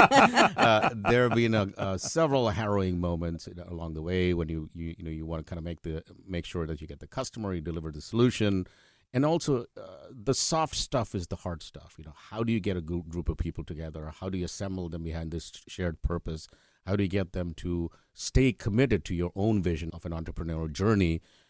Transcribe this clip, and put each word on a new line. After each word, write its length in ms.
uh, 280
there 180
have 80
been 200
a, 200
uh, 220
several 520
harrowing 520
moments 480
along 280
the 80
way 300
when 160
you, 260
you, 200
you 80
know, 60
you 160
wanna 180
kinda 180
make 200
the, 220
make 180
sure 220
that 140
you 60
get 120
the 80
customer, 460
you 80
deliver 300
the 80
solution, 680
and 140
also, 400
uh, 360
the 240
soft 400
stuff 400
is 120
the 100
hard 260
stuff. 340
You 80
know, 100
how 280
do 100
you 60
get 180
a 40
gr-, 180
group 300
of 80
people 260
together? 560
How 100
do 80
you 80
assemble 420
them 160
behind 280
this 200
shared 360
purpose? 440
How 100
do 80
you 60
get 220
them 240
to 340
stay 400
committed 520
to 100
your 200
own 280
vision 300
of 120
an 60
entrepreneurial 600
journey 500